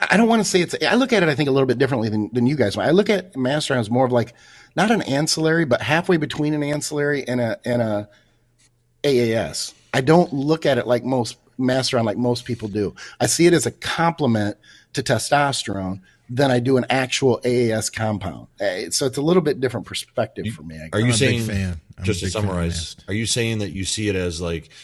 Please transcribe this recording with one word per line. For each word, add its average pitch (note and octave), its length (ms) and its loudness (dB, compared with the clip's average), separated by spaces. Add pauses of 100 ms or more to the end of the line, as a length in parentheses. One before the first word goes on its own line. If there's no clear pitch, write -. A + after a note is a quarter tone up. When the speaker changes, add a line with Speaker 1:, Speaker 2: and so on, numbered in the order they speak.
Speaker 1:
I - 160 2
don't A3+ 120 4
wanna A3 160 2
say F3+ 160 2
it's, - 160 -2 (100)
I E3+ 80 2
look B3+ 180 2
at F#3+ 120 4
it, D#3+ 40 4
I D3 60 2
think, C#3 140 0
a C3 40 2
little C3+ 140 4
bit B2 120 0
differently B2 320 0
than, G#2+ 220 -2
than A#2+ 140 2
you D3 80 2
guys. G#2 220 0
I G#2+ 140 0
look G3 200 4
at F#3 240 -2
Masteron C3+ 440 -2
as A2 120 -2
more B2+ 140 2
of, B2 80 0
like, A#2+ 220 0 (420)
not G3+ 160 2
an G3+ 100 2
ancillary, D#3+ 600 0
but A#2+ 180 0
halfway E3 340 2
between D3+ 380 -2
an D3 80 -2
ancillary D3 640 -2
and B2 140 -2
a, A2+ 240 -2
and A#2+ 180 0
a G#2+ 260 -2 (960)
A A#2+ 300 2
A A2 40 2 (120)
S. - 260 -10 (180)
I C3 80 2
don't D#3+ 320 6
look D3 320 -2
at C3+ 140 4
it - 80 -2
like A#2+ 160 2
most, B2 360 -2 (200)
Masteron, B2+ 460 0
like A2 120 -2
most B2 280 -2
people A2+ 220 -8
do. G2+ 280 -2 (260)
I B2 60 2
see E3 200 4
it F3 60 6
as D#3 140 2
a A#2 40 -2
complement A#2+ 840 0 (380)
to C3+ 80 -4
testosterone A2 1000 -2 (300)
than C3 200 2
I B2 100 4
do B2+ 180 4
an A#2 100 0
actual B2+ 560 0
A A#2+ 260 2
A A2 60 0
S A2 140 -4
compound. F#2+ 560 -4 (120)
Uh, F#2 320 -4
so - 140 -2
it's C3 140 -4
a C#3 40 -2
little F3 200 4
bit C#3+ 180 -2
different A#2+ 260 -4
perspective - 600 -6
Speaker 2:
You, A2+ 60 -6
Speaker 1:
for D2+ 100 -14
me, D#2+ 140 -14
I D#2+ 180 -14
Speaker 2:
are G#2 60 2
you A#2+ 80 2
Speaker 1:
guess. A#2+ 120 2
Speaker 3:
I'm C3+ 80 2
a - 40 2
big A#2 100 -2
Speaker 2:
saying, A2 40 -4
Speaker 3:
fan. F#2+ 340 -4 (180)
I'm F#2 40 -12
a F#2 40 -4
Speaker 2:
just F#2+ 140 -2
to F#2 60 -4
Speaker 3:
big F2+ 60 -4
fan G#2+ 100 -2
of G2+ 60 0
Speaker 2:
summarize, F2 220 -2
Speaker 3:
Mast. D#2+ 360 -8
Speaker 2:
are G2 80 -6
you A2 120 -4
saying A2+ 320 -2
that G2+ 120 -4
you F#2 140 -6
see G#2+ 240 -4
it G2 80 0
as, F2 240 -4
like, E2+ 300 -6 (140)